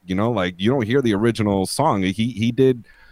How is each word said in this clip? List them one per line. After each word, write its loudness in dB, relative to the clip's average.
you -4
know, -2
like, -2
you 0
don't 0
hear 0
the 2
original 0
song. 0
He, 0
he -2
did, 2